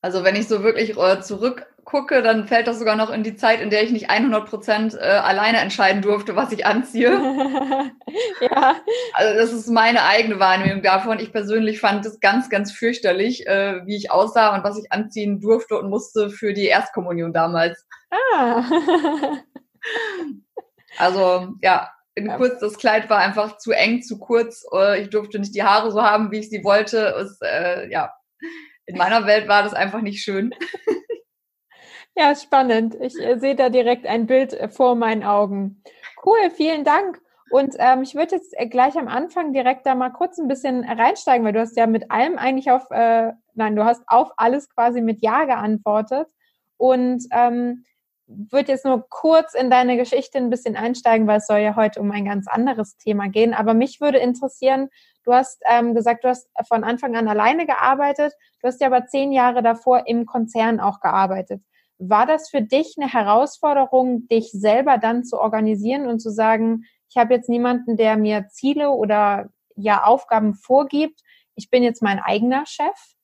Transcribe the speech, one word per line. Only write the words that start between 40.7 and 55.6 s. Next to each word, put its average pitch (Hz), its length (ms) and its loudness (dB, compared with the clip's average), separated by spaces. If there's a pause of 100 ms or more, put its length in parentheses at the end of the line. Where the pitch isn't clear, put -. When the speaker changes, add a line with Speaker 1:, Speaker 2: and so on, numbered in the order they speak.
Speaker 2:
reinsteigen, 240 600 2
weil 214 80 0
du 214 60 0
hast 226 180 -4
ja 226 120 4
mit 226 240 -2
allem 262 260 0
eigentlich 262 320 -2
auf, 254 220 2
äh, 226 400 2 (220)
nein, 220 200 -2
du 214 100 2
hast 240 220 2
auf 277 300 4
alles 254 340 0
quasi 247 300 0
mit 226 220 -2
Ja 233 220 0
geantwortet. 220 840 -2 (480)
Und, 254 560 0
ähm, 240 520 0 (420)
würde 269 460 -4
jetzt 262 120 -4
nur 254 240 0
kurz 320 460 2
in 254 160 0
deine 247 260 4
Geschichte 254 420 -2
ein 247 120 -2
bisschen 240 260 -4
einsteigen, 226 500 0
weil 214 120 4
es 208 80 -4
soll 208 120 2
ja 208 180 0
heute 214 240 0
um 202 100 -2
ein 202 140 -6
ganz 196 240 -6
anderes 226 480 -2
Thema 202 320 -4
gehen. 226 260 0
Aber 220 200 0
mich 254 260 0
würde 285 180 2
interessieren, 262 680 0 (360)
du 240 80 2
hast, 254 360 2